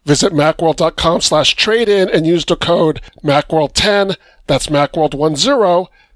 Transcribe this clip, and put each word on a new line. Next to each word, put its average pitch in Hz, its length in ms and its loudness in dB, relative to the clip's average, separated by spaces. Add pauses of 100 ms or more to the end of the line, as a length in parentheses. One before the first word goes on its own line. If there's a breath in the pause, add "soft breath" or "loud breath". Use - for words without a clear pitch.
Visit 147 280 0
macworld 156 440 0
dot 165 200 -2
com 214 240 0
slash - 340 0
trade 220 340 0
in 196 220 2
and 160 160 0
use 165 180 2
the 170 120 0
code 170 440 0 (220 loud breath)
macworld 147 520 0
ten, 202 400 0 (320 soft breath)
that's 139 200 -2
macworld 151 480 0
one 151 220 -2
zero, 185 520 2 (280 soft breath)